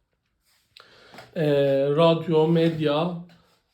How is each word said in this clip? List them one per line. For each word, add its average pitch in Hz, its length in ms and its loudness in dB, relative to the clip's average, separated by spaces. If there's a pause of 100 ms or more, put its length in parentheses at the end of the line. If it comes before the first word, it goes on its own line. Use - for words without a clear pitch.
(1400)
Ee, 165 100 -2 (500)
radyo, 160 520 2
medya, 165 680 0 (580)